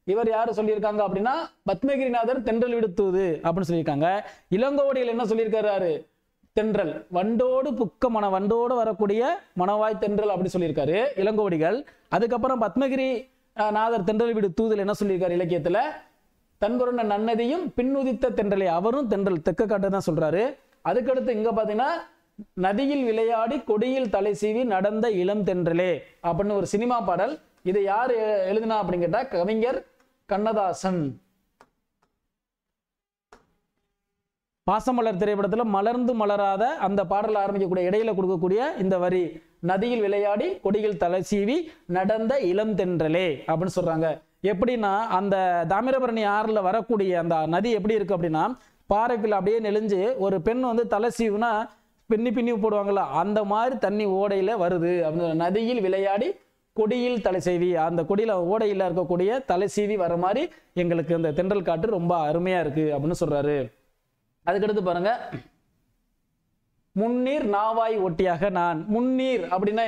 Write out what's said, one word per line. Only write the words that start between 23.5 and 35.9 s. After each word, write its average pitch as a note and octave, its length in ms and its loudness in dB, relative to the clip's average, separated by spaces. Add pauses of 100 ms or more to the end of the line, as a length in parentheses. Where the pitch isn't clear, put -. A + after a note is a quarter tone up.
கொடியில் B3 460 0
தலை G3+ 320 0
சீவி G#3+ 220 0
நடந்த G#3+ 480 0
இளம் G3 320 0
தென்றலே" F3 580 0 (220)
அப்படின்னு F3+ 280 0
ஒரு G3 140 0
சினிமா A#3 360 0
பாடல். G3 380 0 (240)
இதை G3 200 0
யார் A3 280 0
எ-, G#3+ 400 0
எழுதுனா A3 240 0
அப்படின்னு F3+ 240 -2
கேட்டா F3 240 0
கவிஞர் A3 600 -2 (400)
கண்ணதாசன். F#3+ 960 -2 (3500)
பாசமலர் A3 540 0
திரைப்படத்துல G#3 460 0
மலர்ந்து A#3 500 0